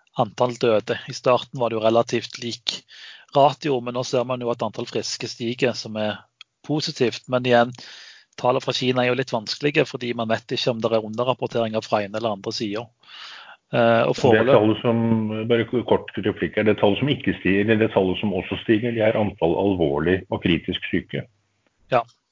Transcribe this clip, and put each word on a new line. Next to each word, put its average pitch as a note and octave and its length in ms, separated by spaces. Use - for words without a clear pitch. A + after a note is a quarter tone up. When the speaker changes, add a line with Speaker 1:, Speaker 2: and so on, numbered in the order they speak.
Speaker 1:
antall A#2+ 400
døde. A2+ 340
I B2 80
starten B2+ 420
var A#2 140
det A2 60
jo G#2+ 40
relativt A2+ 560
lik A#2 380
ratio, C#3 460
men B2 160
nå B2+ 100
ser B2 220
man B2+ 100
jo A#2+ 140
at A#2 100
antall A#2 240
friske - 400
stiger, A#2+ 480
som A2 240
er G#2+ 220
positivt. D3 720
Men B2+ 160
igjen, A#2+ 240
tallet B2+ 240
fra B2+ 140
Kina B2+ 260
er B2 80
jo B2 60
litt C3 160
vanskelige, C#3 560
fordi A#2+ 260
man A#2 140
vet A2+ 260
ikke C3 160
om A2+ 140
det A2+ 80
er G#2+ 160
underrapporteringer A#2 760
fra G#2 220
ene G#2+ 160
eller A2 160
andre G#2+ 180
siden. A2 320
Eh, A#2 340
og B2 80
Speaker 2:
Det - 60
Speaker 1:
foreløp- A#2 340
Speaker 2:
tallet G#2+ 240
som, A#2 200
bare A#2 180
k-, A#2 160
kort - 320
replikk, G#2 400
er G#2+ 140
det G#2 100
tallet G2+ 220
som C#3 100
ikke - 300
stiger, G2 240
eller A2 160
det A2 160
tallet F#2+ 240
som G#2 100
også F#2 300
stiger, A#2 340
det A2 80
er A2 160
antall E2+ 400
alvorlig F2 600
og G#2+ 140
kritisk F2 420
syke. C#2+ 380
Speaker 1:
Ja. A#2+ 140